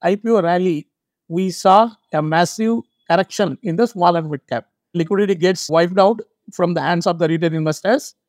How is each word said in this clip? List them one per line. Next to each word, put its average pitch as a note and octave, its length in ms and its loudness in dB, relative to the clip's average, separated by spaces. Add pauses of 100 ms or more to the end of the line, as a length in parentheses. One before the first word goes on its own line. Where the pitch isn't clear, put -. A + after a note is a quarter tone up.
I F#3 140 0
P A3+ 160 -2
O G#3+ 100 2
rally, F3 480 -2 (400)
we F#3 200 -2
saw G#3 420 4 (200)
a D3+ 100 -2
massive F3 580 -2 (300)
correction - 540 -2
in E3+ 140 -4
the A#3 100 2
small F3 300 0
and D#3+ 120 -6
mid D3 180 -8
cap. A#2 200 -6 (260)
Liquidity F#3+ 420 0
gets F3 340 -2
wiped F3 280 2
out G#3 220 4 (320)
from F3 220 -2
the D#3+ 80 -4
hands E3+ 260 -2
of E3+ 120 -2
the E3 100 2
retail E3 240 -2
investors, D#3+ 640 -2 (140)